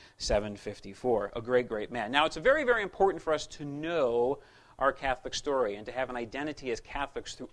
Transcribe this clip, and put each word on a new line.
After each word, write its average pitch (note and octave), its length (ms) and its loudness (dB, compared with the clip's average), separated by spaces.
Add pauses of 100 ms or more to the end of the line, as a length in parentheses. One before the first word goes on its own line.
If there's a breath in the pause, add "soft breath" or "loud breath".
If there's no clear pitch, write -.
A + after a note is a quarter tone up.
(180 loud breath)
seven G#2 400 0
fifty-four. G2+ 800 -2
A A#2 40 -6
great, B2 280 2
great G#2+ 200 -4
man. A#2 220 -4
Now, D3 140 6
it's D#3 100 -2
very, C4 300 4
very A#3 180 2
important F#3 400 2
for D#3+ 80 0
us D3 160 0
to - 160 -12
know C#3+ 760 2 (380 loud breath)
our C3 140 4
Catholic C3 440 -2
story B2 400 0
and G#2+ 100 -12
to B2 80 -10
have B2+ 160 -2
an B2 80 -6
identity C3 540 -6
as A2 100 -2
Catholics - 540 -6
through B2+ 180 -12